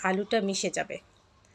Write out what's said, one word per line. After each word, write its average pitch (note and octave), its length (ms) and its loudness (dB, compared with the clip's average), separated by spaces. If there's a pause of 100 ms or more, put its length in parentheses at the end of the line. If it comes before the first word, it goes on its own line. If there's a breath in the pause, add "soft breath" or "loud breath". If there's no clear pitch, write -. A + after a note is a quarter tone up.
আলুটা G3 380 2
মিশে G3 280 0
যাবে। - 280 -4 (580 soft breath)